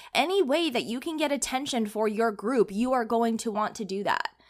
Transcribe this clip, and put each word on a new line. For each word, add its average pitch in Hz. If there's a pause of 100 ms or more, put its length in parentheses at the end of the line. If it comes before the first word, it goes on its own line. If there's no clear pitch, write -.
(140)
Any 359
way 311
that 220
you 233
can 320
get 294
attention 262
for 214
your 220
group, 208
you 240
are 247
going 233
to 226
want 208
to 220
do 190
that. - (220)